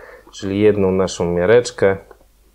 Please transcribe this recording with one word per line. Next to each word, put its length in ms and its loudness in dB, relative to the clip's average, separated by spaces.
czyli 280 -6
jedną 300 2
naszą 400 -2
miareczkę. 680 0